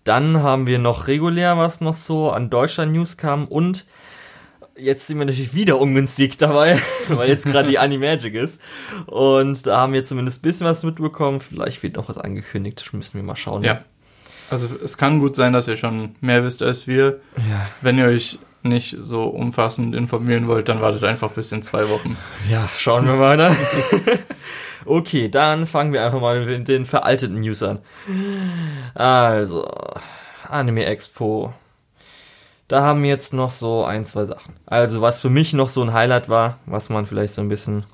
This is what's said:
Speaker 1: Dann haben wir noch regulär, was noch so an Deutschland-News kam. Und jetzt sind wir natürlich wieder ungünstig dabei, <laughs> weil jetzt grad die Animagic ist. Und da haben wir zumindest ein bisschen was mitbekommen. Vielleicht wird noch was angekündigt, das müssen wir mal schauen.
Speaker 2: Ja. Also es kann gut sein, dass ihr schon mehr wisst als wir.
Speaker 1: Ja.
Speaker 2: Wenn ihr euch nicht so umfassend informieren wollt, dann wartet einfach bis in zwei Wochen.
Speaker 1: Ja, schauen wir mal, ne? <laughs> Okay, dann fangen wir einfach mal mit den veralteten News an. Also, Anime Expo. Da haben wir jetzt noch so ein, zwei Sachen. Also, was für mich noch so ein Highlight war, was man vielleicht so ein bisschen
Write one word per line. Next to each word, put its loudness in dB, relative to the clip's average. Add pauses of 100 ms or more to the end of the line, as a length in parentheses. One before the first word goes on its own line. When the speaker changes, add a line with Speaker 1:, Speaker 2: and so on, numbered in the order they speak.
Speaker 1:
Dann 2
haben 2
wir 2
noch 0
regulär, 2
was 0
noch 0
so -2
an -4
Deutschland-News 0
kam. -2
Und -2 (920)
jetzt -2
sind -4
wir -2
natürlich -4
wieder 2
ungünstig 2
dabei, 4 (160)
<laughs> -8
weil 2
jetzt 2
grad 4
die 4
Animagic 0
ist. -6 (460)
Und 2
da 4
haben 4
wir 0
zumindest -6
ein -14
bisschen 0
was 0
mitbekommen. -2
Vielleicht -8
wird -6
noch -8
was -12
angekündigt, -8
das -14
müssen -12
wir -10
mal -10
schauen. -6
Speaker 2:
Ja. 0 (680)
Also -4 (160)
es -10
kann 4
gut 2
sein, 4
dass 2
ihr -2
schon -6
mehr 4
wisst -4
als -2
wir. 2 (160)
Speaker 1:
Ja. -2 (140)
Speaker 2:
Wenn 4
ihr 6
euch 2 (240)
nicht 0
so -4
umfassend -2
informieren 0
wollt, 2
dann 0
wartet 0
einfach 0
bis -8
in -6
zwei -2
Wochen. -2 (320)
Speaker 1:
Ja, 2
schauen 2
wir 4
mal, 6
ne? 6
<laughs> -2
Okay, 0
dann 2
fangen 0
wir 0
einfach 0
mal 0
mit -4
den 2
veralteten 0
News -4
an. -2 (1160)
Also, 2 (800)
Anime 0
Expo. -4 (1120)
Da 2
haben 2
wir 2
jetzt -2
noch -2
so -2
ein, -4
zwei -4
Sachen. -12 (100)
Also, 0
was 2
für 0
mich 4
noch 2
so 0
ein -2
Highlight 2
war, 2
was -8
man -2
vielleicht -4
so -6
ein -4
bisschen -4 (100)